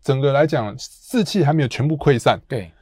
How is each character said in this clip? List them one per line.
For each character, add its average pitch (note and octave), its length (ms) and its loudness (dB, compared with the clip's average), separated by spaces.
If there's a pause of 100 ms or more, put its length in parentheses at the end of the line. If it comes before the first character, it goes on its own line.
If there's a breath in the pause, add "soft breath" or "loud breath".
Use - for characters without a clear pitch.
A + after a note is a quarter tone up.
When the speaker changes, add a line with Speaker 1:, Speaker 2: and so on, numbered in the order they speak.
Speaker 1:
整 C3+ 180 -2
个 C#3 140 0
来 D3 140 4
讲， A#2 320 -4
士 - 440 -4
气 F3 200 0
还 C#3+ 100 2
没 D#3+ 80 2
有 C3 60 2
全 B2+ 200 -2
部 D#3 80 0
溃 C#3 220 2
散。 A2+ 200 0 (120)
Speaker 2:
对。 G2 200 -6 (120)